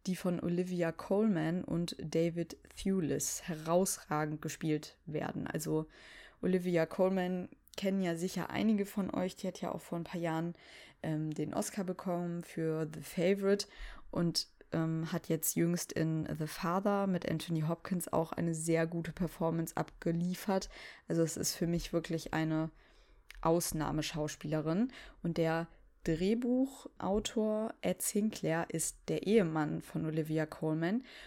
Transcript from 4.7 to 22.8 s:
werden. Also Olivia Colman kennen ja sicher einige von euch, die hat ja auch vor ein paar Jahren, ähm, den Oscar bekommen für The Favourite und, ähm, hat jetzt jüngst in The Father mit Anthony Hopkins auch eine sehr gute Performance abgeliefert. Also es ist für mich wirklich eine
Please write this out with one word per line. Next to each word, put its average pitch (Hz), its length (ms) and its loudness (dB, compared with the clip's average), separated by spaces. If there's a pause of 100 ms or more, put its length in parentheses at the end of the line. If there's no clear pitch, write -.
werden. - 420 -4
Also 156 400 -2 (540)
Olivia 180 440 4
Colman 185 640 2 (280)
kennen 196 240 2
ja 170 140 2
sicher 180 340 -2
einige 202 380 4
von - 260 -2
euch, 185 220 -2
die - 120 -8
hat - 140 -8
ja 185 100 -2
auch 170 100 -6
vor 170 180 -6
ein 165 40 -4
paar 175 160 -8
Jahren, 165 360 -2 (480)
ähm, 156 280 0
den 151 220 -4
Oscar 208 300 -2
bekommen 175 600 -4
für 160 480 -2
The 156 100 -10
Favourite 196 680 2 (420)
und, 170 380 0 (240)
ähm, 160 400 0
hat 170 180 -2
jetzt 160 260 0
jüngst 170 380 2
in 160 340 2 (120)
The 156 80 -2
Father 196 580 0
mit 180 240 0
Anthony 160 320 0
Hopkins 170 500 -2
auch 165 200 2
eine 170 240 0
sehr 165 320 2
gute 165 260 -4
Performance 165 640 -2
abgeliefert. 180 920 0 (380)
Also 165 140 4
es 160 160 0
ist - 180 -2
für 170 120 0
mich 170 260 -2
wirklich 165 400 -2
eine 160 380 0 (680)